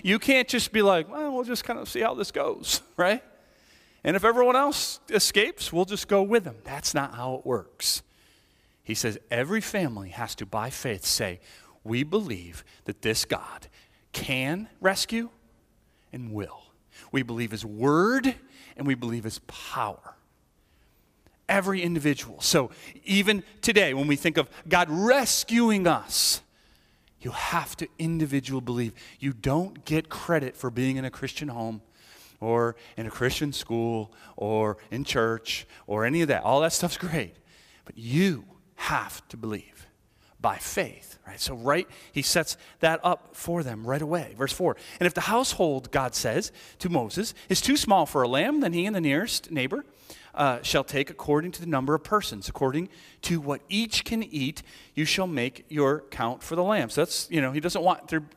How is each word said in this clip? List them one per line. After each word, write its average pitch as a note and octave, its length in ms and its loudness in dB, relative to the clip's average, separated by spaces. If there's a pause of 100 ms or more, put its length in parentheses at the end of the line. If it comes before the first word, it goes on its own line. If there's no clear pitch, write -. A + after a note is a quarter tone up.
you G3+ 160 4
can't B3+ 300 4
just - 240 0
be G#3+ 80 4
like, F#3 300 6
"Well, D4 200 -6
we'll B3+ 140 -2
just A#3 180 -4
kind A#3 160 -6
of - 80 -10
see - 140 -4
how A3+ 140 0
this A3+ 160 -4
goes," - 580 -2
<laughs> - 80 -20
right? F#3+ 260 2 (800)
"And D#3 140 2
if F#3+ 80 2
everyone B3 320 6
else - 440 0 (100)
escapes, G#3+ 600 2
we'll F3 140 2
just G3 240 -4
go G3+ 140 6
with G3+ 220 2
them." A#2+ 200 -10
That's C#3 300 -6
not C#3 200 -2
how B2+ 200 -6
it - 120 -10
works. - 560 -2 (800)
He A2 120 -6
says A2 240 -2 (120)
every C#3+ 300 0
family A#2+ 480 -4
has A2+ 280 -8
to, G#2+ 100 -10
by G#2+ 240 -4
faith, A2 340 -6
say, F#2+ 340 -2 (460)
"We A#2+ 200 -2
believe B2+ 600 -4 (220)
that - 160 -10
this A2 240 0
God - 420 -8 (440)
can C#3 580 -4 (100)
rescue A3+ 480 0 (840)
and B2 220 -10
will. G#2 300 -8 (500)
We C3+ 100 2
believe A#2 280 -6
his A2 160 -8
word, F3 680 2 (440)
and C#3 80 -6
we C#3 80 2
believe A#2+ 300 -4
his A2 160 -8
power." - 720 -10 (1300)
Every F#3+ 340 2
individual. D3+ 580 -2
So C3+ 300 2 (340)
even G3 380 2 (180)
today, G3 320 4
when C#3 140 0
we D3 100 4
think D#3+ 220 0
of C#3+ 100 2 (180)
God F3 220 4
rescuing A3 1000 4
us, - 540 2 (800)
you A#2+ 120 -8
have - 440 -4
to E3 120 -8 (100)
individually C#3 640 0
believe. A#2+ 320 -4 (240)
You C#3 160 -4
don't C#3+ 500 -2
get D#3 240 0
credit D3+ 480 -2
for B2 140 -4
being C3 260 0
in C3 80 -4
a B2+ 60 -6
Christian - 380 -8
home A2+ 340 -6 (580)
or A#2 360 2 (200)
in A2+ 100 -8
a G#2+ 40 -10
Christian C#3 420 -2
school A#2 600 -4 (200)
or G#2+ 440 0 (120)
in C3 140 -6
church A2+ 640 -2 (200)
or G#2+ 200 0
any D#3+ 160 2
of D#3 60 4
that. A2 140 2
All C3 200 4
that E3 100 2
stuff's - 240 -2
great. D3+ 380 -4 (500)
But - 140 -18
you C3+ 460 2 (320)
have - 520 -4
to - 80 -16
believe A2 520 -10 (520)
by G2+ 160 0
faith, - 680 -8
right? F#2+ 140 -16
So - 140 -4
right, C#3 320 0 (260)
he C#3+ 100 -2
sets - 340 0 (240)
that E3 240 4
up - 320 -2
for E3+ 260 -4
them A2 240 -8
right C3+ 140 0
away. D3+ 380 -4
Verse C3 140 0
four, F3 240 0 (220)
"And F3+ 80 4
if F3 60 2
the E3+ 100 -4
household," F#3 680 0
God C3 240 0
says B2+ 360 0 (280)
to F#3 100 -2
Moses, D#3+ 460 -2 (160)
"is F#3+ 100 2
too C#4 160 4
small F#3+ 300 4
for C#3 160 2
a B2 60 2
lamb, G3+ 320 2
then F#3 120 2
he F3 140 0
and G#3+ 100 -2
the F3+ 40 0
nearest D#3+ 520 0
neighbor, C#3+ 320 -2 (500)
uh, C3 280 2
shall C#3+ 200 2
take C#3 280 -2
according D3+ 420 0
to - 80 -14
the E3+ 60 -12
number C#3+ 280 0
of D#3 80 0
persons, G3 460 -2
according C#3+ 400 -2 (320)
to E3+ 180 0
what C#3+ 300 -4
each G#3+ 360 -2
can A3+ 180 -2
eat, D3+ 400 -4 (320)
you D#3 100 0
shall F#3 220 0
make B2 420 -4
your D3 320 2 (100)
count A#2+ 320 -4
for E3 140 -6
the F3+ 60 2
lamb." F#3 280 0
So D3 120 2
that's, - 280 -2
you E3 100 0
know, C3 120 0
he D3+ 80 -4
doesn't F3 220 -2
want F3+ 260 2
there D#3 160 -2 (120)